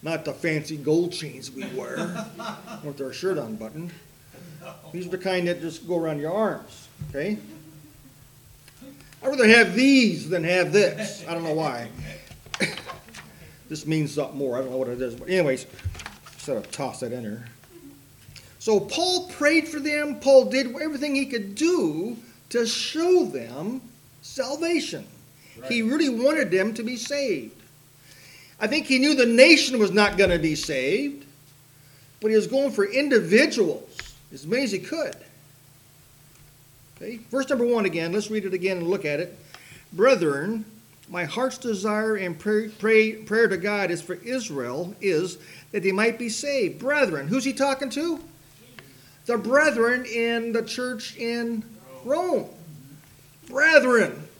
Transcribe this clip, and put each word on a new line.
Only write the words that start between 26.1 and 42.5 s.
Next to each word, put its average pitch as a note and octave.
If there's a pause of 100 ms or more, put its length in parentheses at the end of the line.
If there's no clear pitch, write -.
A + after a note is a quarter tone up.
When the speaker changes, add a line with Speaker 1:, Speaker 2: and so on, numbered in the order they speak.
Speaker 1:
them F#3+
to A3+
be A#3
saved. G#3+ (1040)
I -
think D4
he C4
knew C#4+
the B3+
nation B3+
was G3+
not G3+
gonna F3+
be D#3
saved, D#3 (960)
but G#3+
he A3
was G3+
going C4+
for G3+
individuals, A3+ (360)
as C3+
many A#3
as A3
he F#3+
could. D4 (1800)
Okay, A3 (120)
verse C4+
number A#3+
one A#3
again. E3
Let's G#3
read G#3+
it F#3
again F#3
and E3+
look F#3+
at D3
it. - (560)
"Brethren, F#3+ (420)
my F3
heart's B3+
desire G#3+
and F3+
pray-, G#3+